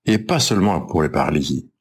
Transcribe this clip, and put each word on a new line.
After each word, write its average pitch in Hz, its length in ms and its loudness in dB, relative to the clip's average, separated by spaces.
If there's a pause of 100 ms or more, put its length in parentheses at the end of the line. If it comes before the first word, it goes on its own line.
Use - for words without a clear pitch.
et 110 140 2
pas 139 220 0
seulement 98 400 2
pour 80 220 -2
les 76 60 0
paralysés. - 580 -2 (140)